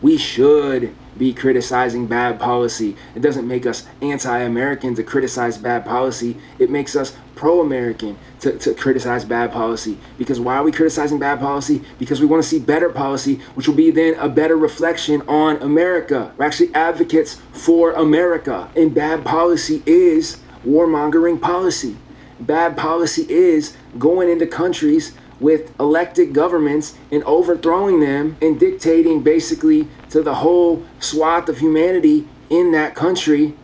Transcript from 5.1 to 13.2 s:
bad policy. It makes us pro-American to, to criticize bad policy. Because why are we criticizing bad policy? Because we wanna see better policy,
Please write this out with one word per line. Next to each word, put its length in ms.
bad 280
policy. 520
It 120
makes 260
us 180
pro-American 840
to, 180
to 160
criticize 520
bad 260
policy. 460
Because 220
why 160
are 80
we 80
criticizing 480
bad 220
policy? 420
Because 220
we 60
wanna 160
see 160
better 300
policy, 520